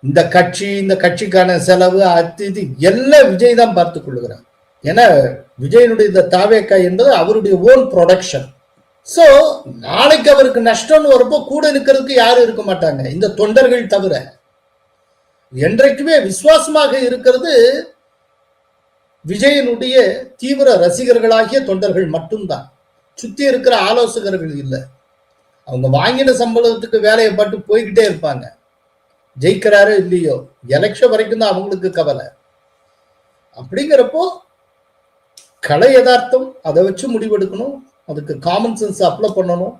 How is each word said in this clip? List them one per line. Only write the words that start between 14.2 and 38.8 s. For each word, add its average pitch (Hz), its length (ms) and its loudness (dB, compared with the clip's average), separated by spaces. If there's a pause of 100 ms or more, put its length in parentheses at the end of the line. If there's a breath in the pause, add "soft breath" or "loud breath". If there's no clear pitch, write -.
என்றைக்குமே 269 680 0
விசுவாசமாக 302 800 0
இருக்கிறது 254 540 -2 (1700)
விஜயனுடைய 254 680 -2 (400)
தீவிர 269 320 -2 (100)
ரசிகர்களாகிய 226 840 0
தொண்டர்கள் 190 440 -4
மட்டும்தான், 160 600 -10 (500)
சுத்தி 226 280 -12
இருக்கிற 254 360 0
ஆலோசகர்கள் 196 760 -4
இல்ல. 135 180 -10 (920)
அவங்க 127 240 -6
வாங்கின 247 460 0
சம்பளத்துக்கு 226 640 -2
வேலையை 214 320 0
பார்த்து 208 240 -4 (100)
போய்கிட்டே 214 380 0
இருப்பாங்க. 151 400 -6 (920)
ஜெயிக்கிறாரோ 202 600 2
இல்லையோ, 175 380 -2 (340)
எலெக்ஷன் 202 440 0
வரைக்கும் 220 300 -2
தான் 202 100 0
அவங்களுக்கு 185 380 -8
கவலை. 147 380 -6 (1300)
அப்படிங்கிறப்போ 269 680 0 (1400)
கள 147 260 -2
யதார்த்தம், 254 600 2 (140)
அதை 160 200 -2
வச்சு 196 240 -6
முடிவெடுக்கணும். 214 720 -6 (300)
அதுக்கு 151 320 -12
காமன் 208 400 -4